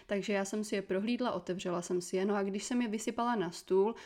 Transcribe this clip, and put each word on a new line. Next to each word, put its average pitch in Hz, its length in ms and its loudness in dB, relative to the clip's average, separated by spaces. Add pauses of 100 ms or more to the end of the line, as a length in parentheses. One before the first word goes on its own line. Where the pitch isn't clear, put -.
Takže 202 260 0
já 196 120 2
jsem 214 200 -2
si 208 100 -4
je 107 80 0
prohlídla, 220 500 0
otevřela 180 500 -2
jsem 180 180 0
si 180 160 -4
je. 185 80 2
No 202 100 2
a 202 80 2
když 196 220 -2
jsem 247 180 0
je 240 60 0
vysypala 233 480 -2
na 175 140 0
stůl, 190 440 2 (120)